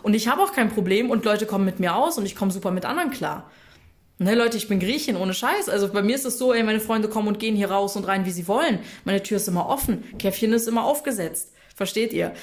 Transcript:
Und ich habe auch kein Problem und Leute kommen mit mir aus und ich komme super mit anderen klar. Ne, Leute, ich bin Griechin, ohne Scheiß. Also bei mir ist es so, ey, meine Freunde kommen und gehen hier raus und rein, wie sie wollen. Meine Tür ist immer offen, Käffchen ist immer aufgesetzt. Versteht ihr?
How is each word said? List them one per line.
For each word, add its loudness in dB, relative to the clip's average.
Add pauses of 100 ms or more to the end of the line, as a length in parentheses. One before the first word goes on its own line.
Und 2
ich 2
habe 2
auch 2
kein 2
Problem 2
und 2
Leute 2
kommen 0
mit 0
mir 2
aus 2
und -2
ich -6
komme 0
super -2
mit -2
anderen -2
klar. -6 (680)
Ne, 2
Leute, 2
ich -6
bin 2
Griechin, -2
ohne -2
Scheiß. -2
Also 0
bei -2
mir 2
ist -4
es -4
so, 2
ey, 2
meine 0
Freunde 0
kommen 0
und -2
gehen 0
hier 0
raus 0
und -4
rein, 0
wie -2
sie -6
wollen. 2 (260)
Meine 0
Tür 0
ist -2
immer 0
offen, -2 (160)
Käffchen 0
ist 2
immer 0
aufgesetzt. -2 (200)
Versteht -2
ihr? -2